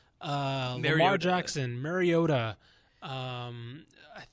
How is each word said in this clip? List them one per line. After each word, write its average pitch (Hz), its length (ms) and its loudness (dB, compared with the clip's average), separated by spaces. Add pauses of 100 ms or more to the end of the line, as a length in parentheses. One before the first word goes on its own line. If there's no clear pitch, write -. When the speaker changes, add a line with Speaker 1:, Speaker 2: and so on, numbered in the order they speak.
(220)
Speaker 1:
uh, 135 540 -2
Lamar - 40 -6
Speaker 2:
Mariota. 160 380 4
Speaker 1:
Jackson, 160 640 -2
Mariota. 165 760 2 (440)
Um, 123 840 -10 (300)
I 196 180 -16